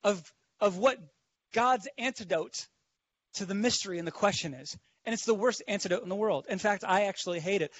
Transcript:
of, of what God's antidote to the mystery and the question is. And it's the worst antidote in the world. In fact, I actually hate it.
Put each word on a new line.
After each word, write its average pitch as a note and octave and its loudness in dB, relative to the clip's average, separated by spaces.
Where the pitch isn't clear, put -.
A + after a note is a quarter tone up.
of, G3+ 2
of F#3+ 2
what B3+ 4
God's A#3 2
antidote A3+ -4
to G3+ -6
the F#3 -4
mystery G3+ 0
and E3+ -6
the D3+ -8
question E3+ 0
is. C#3 -14
And A3+ -2
it's A3+ -4
the A3+ 4
worst G#3+ 2
antidote G3 -2
in F3 -8
the F#3+ -4
world. G3+ 0
In G3 -2
fact, G3+ 0
I G3 4
actually F3+ -2
hate F#3 0
it. D3 -4